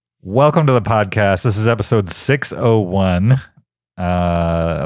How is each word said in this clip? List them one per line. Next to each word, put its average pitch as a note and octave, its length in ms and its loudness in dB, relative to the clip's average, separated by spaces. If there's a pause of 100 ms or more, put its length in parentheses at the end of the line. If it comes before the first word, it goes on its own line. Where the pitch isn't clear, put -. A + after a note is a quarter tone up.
(220)
Welcome D3 460 2
to C3+ 60 4
the A#2 80 2
podcast. G2+ 640 0
This A2 120 0
is A2 120 -2
episode A2 420 0
six - 460 -2
oh A2+ 240 2
one. F#2+ 540 0 (640)
Uh, E2+ 880 -2